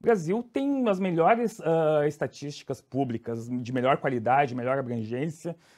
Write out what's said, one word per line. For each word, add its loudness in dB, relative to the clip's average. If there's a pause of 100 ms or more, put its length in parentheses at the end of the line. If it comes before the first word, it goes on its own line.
o -20
Brasil 0
tem -2
as 2
melhores, 2
ah, 4
estatísticas -8
públicas, -4
de -6
melhor 2
qualidade, 2
melhor -2
abrangência, -6 (240)